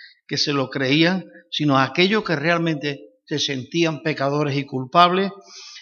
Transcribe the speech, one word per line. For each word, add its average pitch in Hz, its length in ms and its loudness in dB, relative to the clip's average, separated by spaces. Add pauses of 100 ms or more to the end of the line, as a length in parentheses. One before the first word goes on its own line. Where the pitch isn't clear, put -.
(280)
que 139 100 -6
se 147 160 -2
lo 131 160 0
creían, 156 560 2 (240)
sino 143 300 2
a 131 60 4
aquellos 190 380 2
que 165 120 -2
realmente 160 640 -2 (260)
se 147 140 -4
sentían 147 640 -2
pecadores 143 540 -2
y 135 100 -4
culpables 175 640 2 (500)